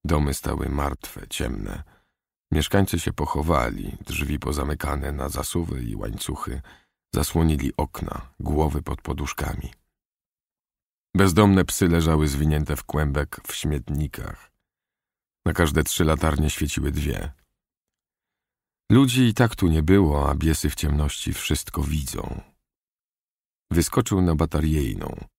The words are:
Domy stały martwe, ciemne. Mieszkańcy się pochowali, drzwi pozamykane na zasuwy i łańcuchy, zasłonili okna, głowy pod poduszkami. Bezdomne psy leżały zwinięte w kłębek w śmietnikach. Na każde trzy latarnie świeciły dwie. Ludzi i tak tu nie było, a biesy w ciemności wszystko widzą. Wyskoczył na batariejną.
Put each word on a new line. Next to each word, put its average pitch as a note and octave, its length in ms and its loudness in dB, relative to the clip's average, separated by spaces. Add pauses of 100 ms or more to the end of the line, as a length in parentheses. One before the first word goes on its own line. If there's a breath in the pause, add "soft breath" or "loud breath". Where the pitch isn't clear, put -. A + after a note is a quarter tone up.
Domy D2 300 0
stały C2+ 340 -4
martwe, C#2+ 600 -6
ciemne. G1+ 540 -6 (680 soft breath)
Mieszkańcy F2 460 2
się - 140 -2
pochowali, D2+ 840 -2 (100)
drzwi C#2+ 320 -4
pozamykane C#2+ 760 -4
na C#2 160 -6
zasuwy C#2+ 540 -4
i A1 140 -6
łańcuchy, B1 680 -8 (520 loud breath)
zasłonili D2+ 640 2
okna, - 640 -8
głowy D2 420 0
pod C#2+ 200 -8
poduszkami. - 680 -8 (1400)
Bezdomne F#2+ 500 6
psy - 240 2
leżały D#2+ 400 4
zwinięte D2+ 480 2
w - 80 -10
kłębek D2 640 -2
w - 80 -8
śmietnikach. C#2+ 960 -6 (960)
Na D#2+ 60 2
każde D2+ 320 4
trzy - 200 0
latarnie D2+ 460 2
świeciły C#2+ 400 -2
dwie. D2 420 -4 (1600)
Ludzi B2+ 300 6
i A2+ 120 4
tak A#2 220 2
tu F#2 100 0
nie D#2+ 160 4
było, D2+ 480 4
a C#2+ 40 2
biesy D2 360 0
w - 40 -10
ciemności D2 600 -2
wszystko - 480 -4
widzą. C#2+ 580 -4 (1300)
Wyskoczył F#2 500 2
na E2+ 120 4
batariejną. D2+ 880 -2 (140)